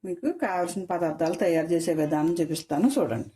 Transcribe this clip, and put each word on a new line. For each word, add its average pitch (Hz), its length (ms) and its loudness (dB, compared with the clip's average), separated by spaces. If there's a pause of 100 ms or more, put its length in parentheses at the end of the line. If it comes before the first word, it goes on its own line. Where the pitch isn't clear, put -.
మీకు 185 260 -4
కావాల్సిన 185 540 -2
పదార్థాలు 165 480 0
తయారు 165 340 2
చేసే 170 260 2
విధానం 156 480 2
చూపిస్తాను 160 560 0
చూడండి. 117 380 -2